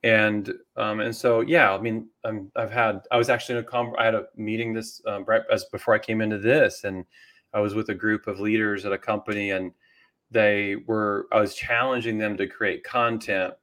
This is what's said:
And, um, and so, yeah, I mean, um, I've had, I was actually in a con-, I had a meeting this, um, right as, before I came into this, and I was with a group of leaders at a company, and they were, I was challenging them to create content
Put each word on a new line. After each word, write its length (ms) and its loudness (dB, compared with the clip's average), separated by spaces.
And, 480 4
um, 240 -2
and 160 -4
so, 240 4
yeah, 340 4
I 60 -4
mean, 280 -4
um, 320 -8
I've 140 -2
had, 300 0
I 60 2
was 140 4
actually 260 0
in 80 -4
a 20 -14
con-, 320 -4
I 60 2
had 100 4
a 120 -2
meeting 380 -4
this, 320 -8
um, 200 -6
right 240 2
as, 140 2
before 300 0
I 40 2
came 220 -2
into 160 0
this, 480 2
and 220 -8
I 60 2
was 140 0
with 140 -2
a 60 -2
group 320 -2
of 120 -6
leaders 460 0
at 80 -2
a 60 -2
company, 540 -2
and 200 -4
they 460 2
were, 460 0
I 80 6
was 140 0
challenging 640 -2
them 180 -2
to 100 0
create 380 -4
content 800 -2